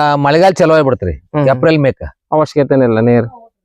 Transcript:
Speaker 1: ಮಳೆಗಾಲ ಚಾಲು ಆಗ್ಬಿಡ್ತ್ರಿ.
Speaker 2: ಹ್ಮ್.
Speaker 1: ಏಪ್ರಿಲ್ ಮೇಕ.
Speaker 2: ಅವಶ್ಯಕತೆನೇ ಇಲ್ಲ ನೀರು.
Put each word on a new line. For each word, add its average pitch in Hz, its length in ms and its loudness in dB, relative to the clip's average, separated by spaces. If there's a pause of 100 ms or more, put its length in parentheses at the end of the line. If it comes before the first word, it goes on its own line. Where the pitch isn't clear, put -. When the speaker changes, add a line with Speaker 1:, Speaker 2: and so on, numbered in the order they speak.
(140)
Speaker 1:
ಮಳೆಗಾಲ 151 380 2
ಚಾಲು 160 220 2
ಆಗ್ಬಿಡ್ತ್ರಿ. 127 380 0
Speaker 2:
ಹ್ಮ್. 143 360 -4
Speaker 1:
ಏಪ್ರಿಲ್ 151 300 0
ಮೇಕ. 139 240 -2 (300)
Speaker 2:
ಅವಶ್ಯಕತೆನೇ 143 520 0
ಇಲ್ಲ 113 160 0
ನೀರು. 117 520 -2 (120)